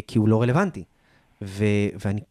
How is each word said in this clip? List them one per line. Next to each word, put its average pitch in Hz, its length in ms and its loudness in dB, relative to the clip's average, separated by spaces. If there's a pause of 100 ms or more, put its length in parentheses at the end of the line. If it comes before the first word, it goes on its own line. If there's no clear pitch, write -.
כי - 120 -2
הוא 107 100 4
לא 110 140 4
רלוונטי. 127 420 0 (580)
ו-, 98 220 -4 (400)
ואני, 104 160 -2 (100)